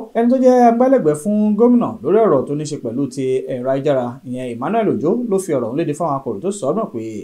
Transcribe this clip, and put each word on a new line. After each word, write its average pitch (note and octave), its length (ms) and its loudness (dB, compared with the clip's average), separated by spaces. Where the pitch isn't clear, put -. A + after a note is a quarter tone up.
Ẹni A#3 140 2
tó B3 80 4
jẹ́ B3+ 240 6
amúgbálẹ́gbẹ̀ẹ́ A#3+ 600 4
fún G#3 160 -2
gómìnà A#3 340 4
lórí D#3+ 180 2
ọ̀rọ̀ E3+ 260 4
tó D3 100 -6
ní D3 100 -6
ṣe C#3+ 120 -8
pẹ̀lú B2 300 -4
ti C3 180 -6
ẹ̀rọ B2+ 260 -6
ayélujára, C3+ 360 0
ìyẹn B2+ 240 -8
Emmanuel E3+ 400 -2
Ojo, C3+ 220 0
ló F#3+ 120 0
fi F#3 140 -6
ọ̀rọ̀ B2 160 0
ọ̀hún B2+ 100 -4
léde D#3 140 -2
fáwọn D3 240 -4
akọ̀ròyìn, A2+ 260 -8
tó F#3 80 -4
sọ G#3 160 -8
ọ́ D3 100 0
náà A3 100 -4
pé A2+ 160 -10